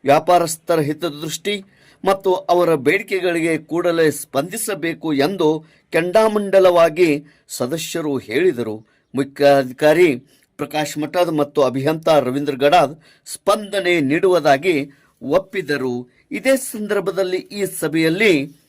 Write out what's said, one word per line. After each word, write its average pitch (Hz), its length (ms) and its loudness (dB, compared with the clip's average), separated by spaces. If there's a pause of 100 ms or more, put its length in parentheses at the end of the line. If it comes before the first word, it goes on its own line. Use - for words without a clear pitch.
ವ್ಯಾಪಾರಸ್ಥರ 160 760 2
ಹಿತದೃಷ್ಟಿ 156 840 -6 (400)
ಮತ್ತು 190 300 0
ಅವರ 175 400 2
ಬೇಡಿಕೆಗಳಿಗೆ 170 840 -2
ಕೂಡಲೇ 165 520 0
ಸ್ಪಂದಿಸಬೇಕು 165 1000 -6
ಎಂದು 156 520 0 (260)
ಕೆಂಡಾಮಂಡಲವಾಗಿ 180 1300 2 (240)
ಸದಸ್ಯರು 156 680 -6
ಹೇಳಿದರು. 120 680 -2 (280)
ಮುಖ್ಯಾಧಿಕಾರಿ 139 1000 2 (400)
ಪ್ರಕಾಶ್ 151 420 -6
ಮಠದ್ 165 340 -2
ಮತ್ತು 147 300 0
ಅಭಿಯಂತ 139 460 -2
ರವೀಂದ್ರ 143 460 0
ಗಡಾದ್ 147 460 2 (260)
ಸ್ಪಂದನೆ 196 760 -2
ನೀಡುವುದಾಗಿ 151 920 2 (320)
ಒಪ್ಪಿದರು. 135 880 -4 (200)
ಇದೇ 262 260 0
ಸಂದರ್ಭದಲ್ಲಿ 196 800 -4
ಈ 196 300 -6
ಸಭೆಯಲ್ಲಿ 160 1040 0